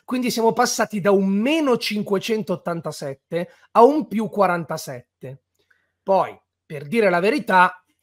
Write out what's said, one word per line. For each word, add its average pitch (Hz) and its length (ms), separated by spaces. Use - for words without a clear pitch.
quindi 247 260
siamo 226 220
passati 226 480
da 202 120
un 196 160
meno 254 480
cinquecentottantasette 180 1700
a 226 120
un 277 240
più 214 200
quarantasette. 160 1120
Poi, 170 340
per 147 220
dire 208 220
la 175 100
verità, 190 600